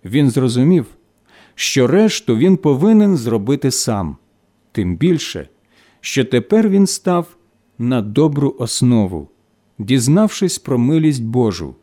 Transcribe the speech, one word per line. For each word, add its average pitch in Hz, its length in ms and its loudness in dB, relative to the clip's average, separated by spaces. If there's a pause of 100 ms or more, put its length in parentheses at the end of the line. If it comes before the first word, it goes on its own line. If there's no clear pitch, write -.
Він 131 260 2
зрозумів, 127 560 2 (680)
що - 320 0
решту 165 500 0
він 175 200 4
повинен 196 600 2
зробити 120 540 -2
сам, 98 460 -4 (560)
тим 90 240 -4
більше, 147 520 -2 (520)
що - 240 -4
тепер 208 440 0
він 196 180 4
став 175 500 -4 (420)
на 120 240 -2
добру 139 560 0
основу, 107 680 0 (500)
дізнавшись 143 800 0
про 131 200 -4
милість 147 440 0
Божу 107 600 -4